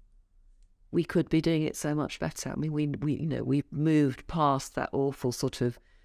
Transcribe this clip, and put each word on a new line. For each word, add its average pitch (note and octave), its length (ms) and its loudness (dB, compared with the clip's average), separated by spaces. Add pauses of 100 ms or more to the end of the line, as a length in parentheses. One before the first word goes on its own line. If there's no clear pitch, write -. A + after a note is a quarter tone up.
(920)
we E3+ 140 2
could E3 240 0
be D#3+ 120 4
doing D#3+ 220 2
it - 140 -2
so D3 180 -2
much - 260 -2
better. - 300 -6
I - 60 -8
mean, D3+ 160 -2
we, D3+ 140 0
we, C#3+ 280 -2
you - 120 -4
know, B2+ 160 -2
we've C3+ 300 0
moved D3 540 2
past C#3+ 480 0
that - 180 -4
awful C#3 400 0
sort - 280 -4
of B2 180 0 (260)